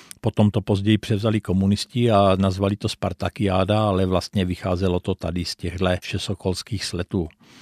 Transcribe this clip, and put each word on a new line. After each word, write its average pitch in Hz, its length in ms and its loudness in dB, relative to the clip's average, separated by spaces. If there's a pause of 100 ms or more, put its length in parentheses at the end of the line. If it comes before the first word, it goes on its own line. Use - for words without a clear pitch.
(220)
Potom 107 300 2
to 104 100 0
později 104 360 2
převzali 107 440 -2
komunisti 101 680 0
a 98 240 6
nazvali 98 400 0
to 107 140 -4
Spartakiáda, 98 1000 -2
ale 95 180 2
vlastně 92 400 0
vycházelo 90 540 -2
to 92 160 -2
tady 85 300 -6
z - 100 -10
těchhle 90 460 -2
všesokolských - 840 -6
sletů. 85 420 -4 (340)